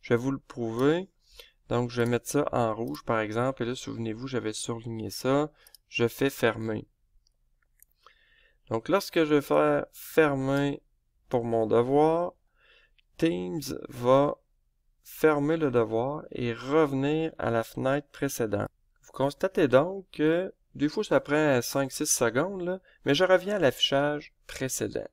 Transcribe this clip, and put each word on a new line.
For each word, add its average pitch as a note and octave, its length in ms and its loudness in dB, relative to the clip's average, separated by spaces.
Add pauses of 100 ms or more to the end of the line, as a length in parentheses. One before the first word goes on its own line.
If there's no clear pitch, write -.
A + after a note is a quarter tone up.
Je - 120 0
vais A#2+ 40 2
vous B2+ 140 -2
le C#3 60 -4
prouver. C3 720 -2 (580)
Donc, A#2+ 220 -2
je A#2+ 120 -2
vais A#2 80 2
mettre A#2+ 200 -2
ça C#3+ 220 0
en A#2 220 0
rouge, A2+ 300 -8
par A2+ 160 0
exemple. A#2 440 -2
Et - 20 -2
là, A#2+ 100 -4
souvenez-vous, A2+ 520 -8
j'avais A2 260 -4
surligné A2+ 560 -8
ça. C#3 420 0 (380)
Je A#2+ 180 0
fais C#3 220 0
fermer. A2+ 580 -4 (1800)
Donc, A2+ 200 -6
lorsque G3 340 2
je D3+ 100 2
vais C#3+ 80 4
faire D3 500 2
fermer C#3 920 0 (460)
pour A#2+ 160 -2
mon A2+ 220 0
devoir, C#3+ 680 2 (840)
Teams F3 440 -2 (280)
va C3 480 2 (680)
fermer D3+ 540 2
le D3 140 0
devoir A#2+ 600 0
et A#2+ 220 -4
revenir C#3+ 840 0
à - 120 -2
la A#2 140 0
fenêtre C3 480 -4
précédente. G#2 580 -4 (340)
Vous - 100 -20
constatez D3 540 0
donc F#3 440 4
que E3 420 0 (200)
des C#3+ 160 -2
fois, G#3+ 140 -4
ça D3 160 4
prend C#3+ 420 2
cinq, C#3 300 -2
six - 160 -4
secondes, D3+ 540 0
là, F#3 180 -4 (240)
mais C3+ 100 2
je F3+ 120 4
reviens F#3 320 4
à - 20 -2
l'affichage C#3+ 720 0 (140)
précédent. - 640 -6